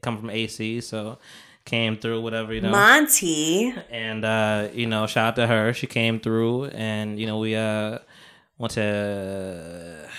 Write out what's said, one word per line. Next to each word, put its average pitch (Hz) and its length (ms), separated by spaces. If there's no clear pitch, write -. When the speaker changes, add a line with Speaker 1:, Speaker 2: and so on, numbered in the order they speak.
Speaker 1:
come 113 160
from 113 100
A 110 180
C, 113 340
so 110 360
came 113 340
through, 113 240
whatever, 113 320
you - 80
know. 190 80
Speaker 2:
Monty. 202 1040
Speaker 1:
And, 110 360
uh, 107 480
you 117 140
know, 110 200
shout 113 220
out 117 80
to 120 100
her. 113 260
She 123 140
came 113 320
through, 113 460
and, 107 520
you 110 100
know, 107 120
we, 110 160
uh, 107 440
went 117 160
to, 95 1300